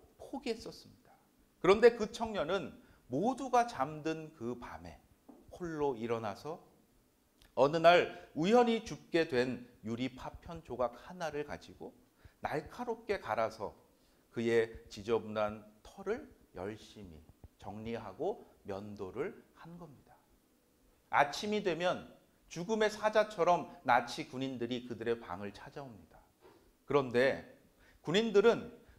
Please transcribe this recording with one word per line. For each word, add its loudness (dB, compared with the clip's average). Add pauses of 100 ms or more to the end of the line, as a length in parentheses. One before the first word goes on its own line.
(200)
포기했었습니다. -10 (480)
그런데 8
그 -4
청년은 -4 (280)
모두가 2
잠든 -4
그 -6
밤에 -14 (500)
홀로 -2
일어나서 -6 (920)
어느 6
날 6
우연히 4
줍게 0
된 0 (160)
유리 -4
파편 -14
조각 -4
하나를 -6
가지고 -14 (460)
날카롭게 -4
갈아서 -2 (540)
그의 0
지저분한 -2 (160)
털을 -8 (220)
열심히 -12 (340)
정리하고 -8 (160)
면도를 -8 (120)
한 -18
겁니다. -20 (960)
아침이 2
되면 -2 (340)
죽음의 0
사자처럼 2
나치 2
군인들이 -6
그들의 -4
방을 -10
찾아옵니다. -16 (640)
그런데 2 (420)
군인들은 4 (220)